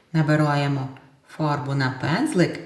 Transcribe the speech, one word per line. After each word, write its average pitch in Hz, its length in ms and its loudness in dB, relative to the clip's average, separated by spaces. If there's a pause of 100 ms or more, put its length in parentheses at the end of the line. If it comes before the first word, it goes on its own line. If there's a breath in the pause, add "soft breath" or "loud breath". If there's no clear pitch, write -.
(140 soft breath)
Набираємо 143 760 2 (400)
фарбу 139 440 -4
на 131 280 -2
пензлик, 175 640 0